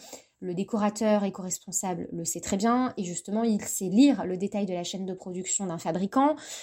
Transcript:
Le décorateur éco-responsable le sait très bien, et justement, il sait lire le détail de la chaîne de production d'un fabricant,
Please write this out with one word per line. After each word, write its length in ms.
Le 140
décorateur 720
éco-responsable 880
le 100
sait 160
très 180
bien, 380
et 80
justement, 400
il 200
sait 260
lire 340
le 140
détail 300
de 60
la 100
chaîne 220
de 80
production 520
d'un 140
fabricant, 560